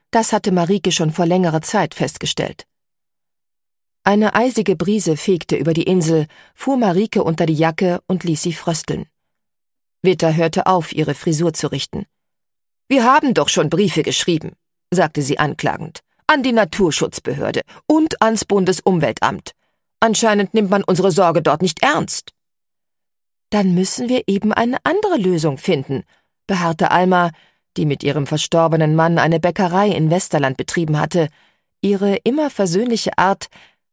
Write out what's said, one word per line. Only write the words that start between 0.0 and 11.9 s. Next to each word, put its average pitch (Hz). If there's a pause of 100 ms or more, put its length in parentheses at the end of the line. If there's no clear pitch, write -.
das 226
hatte 208
Marike 180
schon 156
vor 170
längerer 170
Zeit 180
festgestellt. - (1400)
Eine 208
eisige 220
Brise 175
fegte -
über 160
die 165
Insel, 160 (280)
fuhr 269
Marike 208
unter 165
die 160
Jacke 165
und 185
ließ 160
sie 170
frösteln. 156 (960)
Witter 170
hörte 165
auf, 180
ihre 147
Frisur 160
zu 147
richten. - (840)